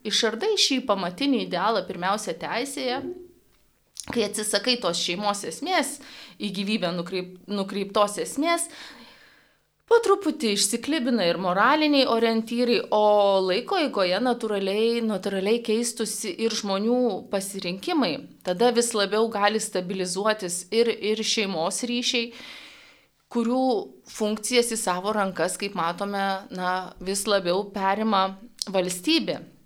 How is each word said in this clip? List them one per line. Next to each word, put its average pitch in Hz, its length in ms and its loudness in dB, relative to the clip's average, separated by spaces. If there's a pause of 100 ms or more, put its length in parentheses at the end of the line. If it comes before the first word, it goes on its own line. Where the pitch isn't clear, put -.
išardai 226 540 0
šį 262 300 2
pamatinį 196 600 0
idealą 185 360 0
pirmiausia 185 540 -4
teisėje, 254 640 -6 (1000)
kai 214 240 -2
atsisakai 214 500 -2
tos 175 240 -2
šeimos 202 440 -2
esmės, 277 540 -2 (340)
į 208 200 -6
gyvybę 196 400 -2
nukreip-, 180 520 -6
nukreiptos 196 760 0
esmės, 330 460 0 (1200)
po 466 100 8
truputį 381 540 2
išsiklibina 240 760 0
ir 175 100 2
moraliniai 254 680 4
orientyrai, 226 800 2
o 214 200 2 (360)
laiko 208 380 0
eigoje 196 420 2
natūraliai, 226 800 0
natūraliai 208 640 0
keistusi 220 680 -2
ir 226 240 -2
žmonių 208 420 0 (280)
pasirinkimai. 196 840 -2 (260)
Tada 208 340 2
vis 233 200 2
labiau 214 360 2
gali 208 320 2
stabilizuotis 185 1080 -2
ir, 233 220 4
ir 214 300 -2
šeimos 196 640 -2
ryšiai, 240 480 -2 (1000)
kurių 240 320 2 (380)
funkcijas 220 680 0
į 220 80 -2
savo 190 340 0
rankas, 185 460 0
kaip 196 160 -4
matome, 190 500 -2 (220)
na, 185 280 -2 (220)
vis 196 300 -4
labiau 196 400 2
perima 202 640 2 (340)
valstybė. 190 800 0 (240)